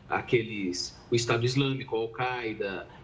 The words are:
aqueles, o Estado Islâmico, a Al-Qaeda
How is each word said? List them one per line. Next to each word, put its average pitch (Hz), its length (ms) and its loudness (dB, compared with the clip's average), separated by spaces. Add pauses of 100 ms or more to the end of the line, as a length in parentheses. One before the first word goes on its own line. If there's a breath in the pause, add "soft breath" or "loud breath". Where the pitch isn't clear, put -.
aqueles, 101 880 0 (140)
o 120 60 4
Estado 117 280 2
Islâmico, 135 520 2
a - 20 2
Al-Qaeda 113 880 -2 (180 loud breath)